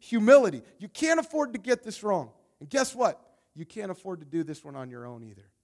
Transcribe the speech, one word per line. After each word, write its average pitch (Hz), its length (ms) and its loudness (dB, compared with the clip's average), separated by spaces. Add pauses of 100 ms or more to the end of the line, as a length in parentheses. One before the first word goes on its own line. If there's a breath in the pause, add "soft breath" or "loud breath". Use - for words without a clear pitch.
humility. 233 600 6 (180 soft breath)
You 196 80 -14
can't 320 320 0
afford 294 320 -4
to 220 80 -8
get 233 240 -2
this 214 180 -12
wrong. 175 300 -2 (260)
And 147 100 -18
guess 262 280 -2
what? 226 240 0 (340)
You 156 100 -16
can't 196 280 -10
afford 185 260 -12
to 151 80 -18
do 160 160 -4
this 151 220 -10
one 147 100 -16
on 131 160 -12
your 123 160 -14
own 120 160 -14
either. 101 260 -20 (160)